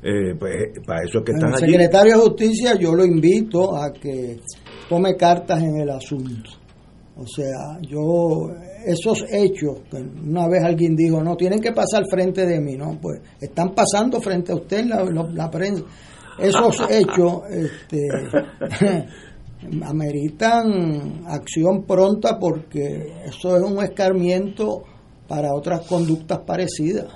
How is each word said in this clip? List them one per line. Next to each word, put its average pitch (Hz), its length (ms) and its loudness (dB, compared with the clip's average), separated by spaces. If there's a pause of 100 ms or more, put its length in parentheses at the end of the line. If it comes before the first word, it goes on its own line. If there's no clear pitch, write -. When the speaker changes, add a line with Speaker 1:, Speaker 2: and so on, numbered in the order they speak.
Speaker 1:
Eh, 98 360 -2
pues, 95 160 -6
eh, - 320 -6
para 82 180 -4
eso 110 140 -2
es 110 60 -2
que 113 80 -2
están 156 180 2
Speaker 2:
El 135 120 0
Speaker 1:
allí. 165 100 6
Speaker 2:
secretario 190 420 6
de 220 60 8
Justicia, 220 580 4
yo 165 160 2
lo 185 100 6
invito 180 720 4
a 143 160 -4
que 127 460 -10 (500)
tome 180 280 2
cartas 175 460 2
en 156 180 0
el 147 100 -2
asunto. 127 600 -8 (680)
O 135 80 -14
sea, 143 540 -8 (100)
yo, 160 640 0 (340)
esos 202 480 0
hechos, 190 480 0 (100)
que 139 80 -10 (300)
una 180 200 0
vez 180 160 4
alguien 165 320 2
dijo, 160 260 2
"No, 170 140 -2
tienen 185 240 2
que 233 120 0
pasar 208 300 2
al - 80 -2
frente 185 360 2
de 170 140 0
mí", 139 160 -4
¿no? 156 240 -8
Pues 160 200 -8 (200)
están 185 360 -4
pasando 226 440 2
frente 185 320 -4
a 170 40 0
usted 196 240 -4
en 240 80 -2
la, 202 160 0
la, 165 180 -2 (100)
la 165 180 -6
prensa. 185 340 -4 (560)
Esos 196 400 4
<laughs> - 100 -2
hechos, 180 600 4
este, 160 1600 -2 (640)
<laughs> 156 140 -4
ameritan 156 1400 0
acción 170 600 0
pronta 196 520 2
porque 151 720 -4 (120)
eso 180 320 -2
es 180 60 4
un 202 200 -2
escarmiento 190 1000 0 (460)
para 147 260 -2
otras 165 320 -4
conductas 165 540 -2
parecidas. 175 760 -4